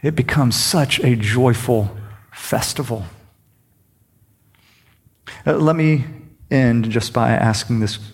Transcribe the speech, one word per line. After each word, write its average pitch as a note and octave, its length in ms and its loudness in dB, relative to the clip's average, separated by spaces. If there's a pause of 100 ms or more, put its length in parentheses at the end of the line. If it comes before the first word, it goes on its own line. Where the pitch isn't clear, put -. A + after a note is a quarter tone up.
it D3+ 140 -2
becomes B2+ 400 2
such - 420 0
a B2 160 4
joyful A2+ 800 0 (360)
festival. - 720 -6 (2500)
Uh, D3+ 80 0
let D#3 220 2
me D#3 280 2 (460)
end A#2 400 2
just A2+ 220 -4
by A#2+ 180 2
asking A2+ 480 2
this G#2+ 200 -2 (160)